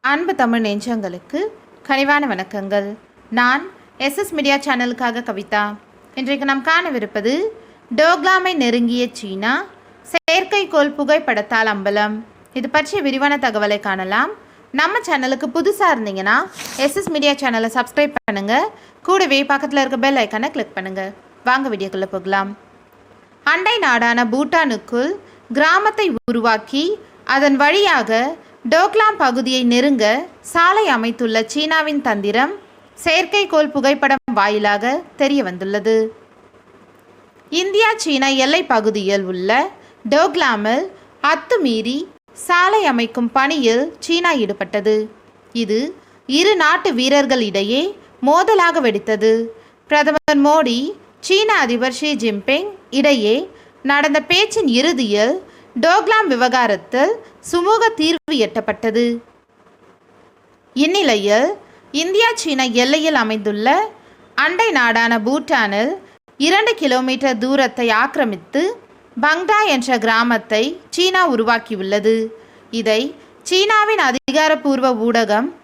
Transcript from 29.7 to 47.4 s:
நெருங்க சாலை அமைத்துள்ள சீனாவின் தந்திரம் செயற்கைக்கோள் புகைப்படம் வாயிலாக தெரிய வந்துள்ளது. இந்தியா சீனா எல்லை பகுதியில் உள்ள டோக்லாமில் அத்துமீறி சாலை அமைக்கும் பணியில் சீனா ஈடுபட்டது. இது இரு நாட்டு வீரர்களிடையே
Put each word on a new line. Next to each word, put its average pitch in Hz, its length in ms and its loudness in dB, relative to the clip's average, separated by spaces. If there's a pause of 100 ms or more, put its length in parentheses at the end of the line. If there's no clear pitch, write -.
நெருங்க 247 340 2 (460)
சாலை 370 320 4 (140)
அமைத்துள்ள 233 400 -2 (160)
சீனாவின் 302 520 -2
தந்திரம் 220 480 0 (460)
செயற்கைக்கோள் 339 760 0
புகைப்படம் 269 640 0
வாயிலாக 208 540 0 (280)
தெரிய 277 280 2
வந்துள்ளது. 196 460 -2 (1700)
இந்தியா 403 280 2 (140)
சீனா 277 260 0 (160)
எல்லை 320 180 0 (120)
பகுதியில் 202 580 0
உள்ள 185 180 -4 (600)
டோக்லாமில் 277 720 0 (480)
அத்துமீறி 269 640 -2 (480)
சாலை 370 360 2 (100)
அமைக்கும் 233 440 -2
பணியில் 269 480 2 (200)
சீனா 339 280 0 (120)
ஈடுபட்டது. 202 520 -2 (580)
இது 226 260 -2 (480)
இரு 349 260 4 (100)
நாட்டு 349 360 2
வீரர்களிடையே 247 840 0 (440)